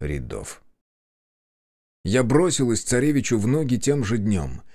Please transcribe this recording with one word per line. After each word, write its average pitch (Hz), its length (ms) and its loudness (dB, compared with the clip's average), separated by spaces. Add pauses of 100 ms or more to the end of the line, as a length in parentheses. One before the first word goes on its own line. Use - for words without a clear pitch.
рядов. 67 600 -8 (1400)
Я 110 160 2
бросилась 135 600 2
царевичу 127 560 0
в 104 80 0
ноги 123 300 0
тем 139 280 0
же 113 140 -2
днем, 90 420 -2 (140)